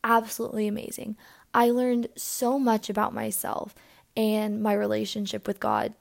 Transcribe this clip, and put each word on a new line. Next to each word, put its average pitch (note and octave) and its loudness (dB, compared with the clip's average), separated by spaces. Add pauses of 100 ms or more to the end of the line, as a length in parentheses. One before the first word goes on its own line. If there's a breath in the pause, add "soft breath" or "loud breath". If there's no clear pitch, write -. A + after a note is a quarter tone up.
absolutely A3+ 0
amazing. G#3+ -6 (360 loud breath)
I A#3+ 6
learned A#3+ 2
so - -2
much A3+ 2
about G3+ 0
myself - -6 (400 loud breath)
and G#3+ 0
my G#3 2
relationship G#3 -2
with G3+ -4
God G#2+ 0